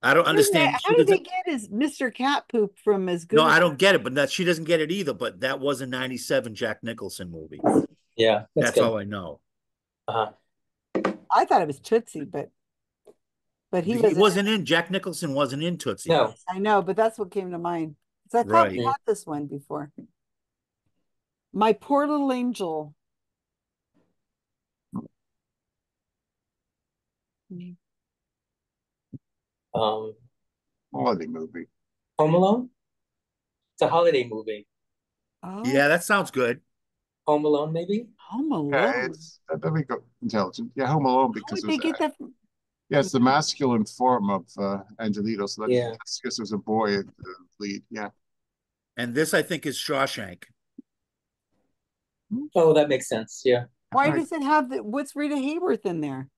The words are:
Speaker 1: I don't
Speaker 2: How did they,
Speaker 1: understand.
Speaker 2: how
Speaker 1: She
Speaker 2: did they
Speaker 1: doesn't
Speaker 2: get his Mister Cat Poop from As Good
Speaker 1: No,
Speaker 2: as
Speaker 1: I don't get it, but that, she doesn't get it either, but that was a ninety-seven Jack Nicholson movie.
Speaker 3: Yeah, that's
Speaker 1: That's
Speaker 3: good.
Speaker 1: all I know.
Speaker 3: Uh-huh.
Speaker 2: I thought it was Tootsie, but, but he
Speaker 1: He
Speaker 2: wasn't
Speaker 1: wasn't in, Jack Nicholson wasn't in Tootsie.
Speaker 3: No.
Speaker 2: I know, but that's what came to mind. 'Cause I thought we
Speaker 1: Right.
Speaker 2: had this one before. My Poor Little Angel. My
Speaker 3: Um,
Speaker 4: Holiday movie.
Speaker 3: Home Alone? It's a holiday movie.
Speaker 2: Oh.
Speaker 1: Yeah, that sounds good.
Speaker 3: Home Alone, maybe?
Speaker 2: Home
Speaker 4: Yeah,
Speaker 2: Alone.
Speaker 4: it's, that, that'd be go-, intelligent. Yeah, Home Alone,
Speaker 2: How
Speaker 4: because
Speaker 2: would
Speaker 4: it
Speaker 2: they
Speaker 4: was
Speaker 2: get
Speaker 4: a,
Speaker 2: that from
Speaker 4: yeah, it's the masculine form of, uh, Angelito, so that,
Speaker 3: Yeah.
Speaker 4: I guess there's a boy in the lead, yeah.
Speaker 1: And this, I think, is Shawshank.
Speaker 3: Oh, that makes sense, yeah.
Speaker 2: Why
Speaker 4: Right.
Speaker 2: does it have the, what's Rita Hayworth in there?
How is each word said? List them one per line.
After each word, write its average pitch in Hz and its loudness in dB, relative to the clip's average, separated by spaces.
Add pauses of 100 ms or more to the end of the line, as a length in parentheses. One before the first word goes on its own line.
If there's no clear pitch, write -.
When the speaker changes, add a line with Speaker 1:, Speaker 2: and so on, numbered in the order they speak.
Speaker 1:
I 131 4
don't 165 6
Speaker 2:
How 214 2
did 415 6
they, 330 4
Speaker 1:
understand. - 2
Speaker 2:
how 254 -4
Speaker 1:
She 415 2
Speaker 2:
did 466 6
they - 6
Speaker 1:
doesn't 381 2
Speaker 2:
get - -6
his 214 -6
Mister 254 -2
Cat 262 -2
Poop 208 -2
from 196 0
As 170 -4
Good 147 0
Speaker 1:
No, 156 6
Speaker 2:
as 151 6
Speaker 1:
I 156 8
don't 165 4
get 196 6
it, 117 0
but 127 -6
that, 139 2
she 185 -2
doesn't 165 0
get 160 2
it 151 -2
either, 185 -2
but 98 -6
that 131 -2
was 135 -2
a 135 -8
ninety-seven 127 -4
Jack 107 -6
Nicholson 101 -10
movie. 78 -14 (560)
Speaker 3:
Yeah, 110 4 (100)
that's 139 4
Speaker 1:
That's 110 -2
Speaker 3:
good. 120 6
Speaker 1:
all 113 0
I 101 -6
know. 92 -10 (680)
Speaker 3:
Uh-huh. 110 -2 (1000)
Speaker 2:
I 214 6
thought 240 4
it 165 -2
was 147 -8
Tootsie, 220 -2
but, - -10 (1200)
but 180 -2
he 196 -2
Speaker 1:
He 240 -2
Speaker 2:
wasn't 202 4
Speaker 1:
wasn't 202 4
in, 214 0
Jack 165 0
Nicholson 180 -4
wasn't 139 0
in 170 -4
Tootsie. 123 -4
Speaker 3:
No. 127 4 (140)
Speaker 2:
I 185 -6
know, 208 4
but 185 -2
that's 220 0
what 196 -8
came 185 -6
to 175 -8
mind. 165 -4 (340)
'Cause 233 2
I - -12
thought 202 4
we 190 -4
Speaker 1:
Right. - 0
Speaker 2:
had 269 0 (100)
this 208 -2
one 147 -6
before. 147 -10 (1600)
My 214 4
Poor 277 2
Little 285 0
Angel. 175 -4 (4000)
My 180 -16 (2000)
Speaker 3:
Um, 110 -2 (800)
Speaker 4:
Holiday 123 -2
movie. 80 -12 (520)
Speaker 3:
Home 156 4
Alone? 208 2 (1040)
It's - -2
a 151 2
holiday 160 4
movie. 107 -10 (760)
Speaker 2:
Oh. 190 -12
Speaker 1:
Yeah, 143 2
that 170 2
sounds 196 0
good. 123 -2 (680)
Speaker 3:
Home 151 2
Alone, 151 0
maybe? 190 -4 (200)
Speaker 2:
Home 277 -4 (220)
Speaker 4:
Yeah, 131 2
Speaker 2:
Alone. 127 -2
Speaker 4:
it's, - -18
that, 147 -6
that'd 160 -2
be 160 0
go-, - -8 (200)
intelligent. 110 -4
Yeah, 135 -2
Home 143 2
Alone, 131 4
Speaker 2:
How 117 -2
Speaker 4:
because 110 -6
Speaker 2:
would - -8
Speaker 4:
it - -4
Speaker 2:
they 311 0
Speaker 4:
was - -4
Speaker 2:
get 320 0
Speaker 4:
a, - -10
Speaker 2:
that 302 -2
from - -18 (560)
Speaker 4:
yeah, 147 4
it's - 0
the 135 2
masculine 131 2
form 123 0
of, 95 -2 (120)
uh, 98 -2 (200)
Angelito, 104 -4
so 107 -8
that, 110 -2
Speaker 3:
Yeah. 123 2
Speaker 4:
I 113 -12 (280)
guess 120 -6
there's 107 -6
a 104 -2
boy 107 0
in 98 -2 (120)
the 92 -14 (260)
lead, 101 -8
yeah. 107 -10 (880)
Speaker 1:
And 120 -6
this, 156 0
I 160 4
think, 156 -6
is 135 -6
Shawshank. 135 -6 (2000)
Speaker 3:
Oh, 165 6
that 151 6
makes 131 0
sense, 110 -6
yeah. 123 4 (280)
Speaker 2:
Why 277 4
Speaker 4:
Right. 311 0
Speaker 2:
does 330 -4
it 320 -4
have 285 2
the, 339 -6
what's 262 -6
Rita 294 -4
Hayworth 285 -2
in 170 -4
there? 135 -6